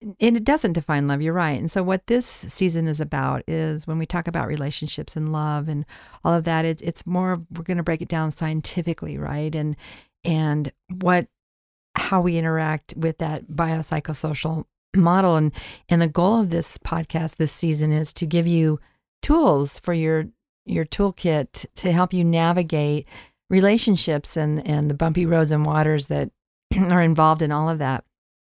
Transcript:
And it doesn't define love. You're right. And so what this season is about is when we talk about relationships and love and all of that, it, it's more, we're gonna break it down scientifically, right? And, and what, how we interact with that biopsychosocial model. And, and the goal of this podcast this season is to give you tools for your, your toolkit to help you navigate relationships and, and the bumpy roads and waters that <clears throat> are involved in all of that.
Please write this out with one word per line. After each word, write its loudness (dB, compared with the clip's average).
And 0
it -4
doesn't 2
define -2
love. -2
You're -2
right. -2
And -4
so 0
what -2
this 0
season -2
is -2
about -4
is -4
when -4
we -4
talk -6
about -4
relationships -6
and -2
love -2
and -4
all 2
of 0
that, 0
it, -4
it's -8
more, -2
we're -8
gonna -2
break -2
it -8
down -2
scientifically, -4
right? -6
And, -4
and 0
what, 2
how 0
we 2
interact -2
with -2
that -6
biopsychosocial -4
model. 4
And, 2
and 4
the 4
goal 2
of 0
this -2
podcast -6
this 0
season 0
is 0
to -4
give 0
you 2
tools 4
for -2
your, 0
your -2
toolkit -2
to 0
help 2
you 2
navigate 0
relationships 2
and, 0
and 0
the 0
bumpy 0
roads 4
and 2
waters 2
that -2
<clears throat> -4
are 6
involved 4
in 0
all -2
of -4
that. -2